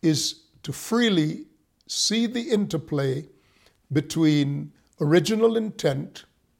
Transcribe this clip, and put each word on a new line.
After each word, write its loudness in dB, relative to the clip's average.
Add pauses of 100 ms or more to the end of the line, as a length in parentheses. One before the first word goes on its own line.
is 0 (220)
to -8
freely 0 (400)
see -2
the -4
interplay -2 (680)
between 0 (280)
original 2
intent -4 (360)